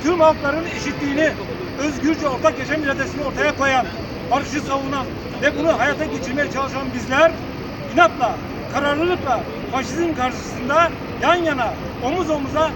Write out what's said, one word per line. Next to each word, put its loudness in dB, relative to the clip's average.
Tüm 2
halkların 4
eşitliğini, 0
özgürce 0
ortak 2
yaşam -2
iradesini -2
ortaya 0
koyan, 2
barışı 0
savunan -2
ve 2
bunu 2
hayata 0
geçirmeye -2
çalışan -4
bizler 4
inatla, 4
kararlılıkla 2
faşizm 0
karşısında 2
yan 6
yana, 0
omuz 0
omuza 2